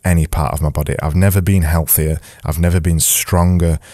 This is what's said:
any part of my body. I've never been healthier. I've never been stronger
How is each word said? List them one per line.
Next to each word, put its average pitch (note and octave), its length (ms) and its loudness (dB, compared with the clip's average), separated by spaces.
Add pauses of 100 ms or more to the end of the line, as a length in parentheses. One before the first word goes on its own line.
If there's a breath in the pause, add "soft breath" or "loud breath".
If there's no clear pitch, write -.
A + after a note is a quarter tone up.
any E2+ 220 2
part - 260 -4
of - 80 -6
my D#2 100 0
body. C#2+ 300 -4
I've D2+ 140 -2
never F#2+ 260 2
been F#2+ 220 2
healthier. D#2+ 560 0 (260 loud breath)
I've D#2 140 -4
never F2 220 2
been E2 180 0
stronger F2 800 2 (160 loud breath)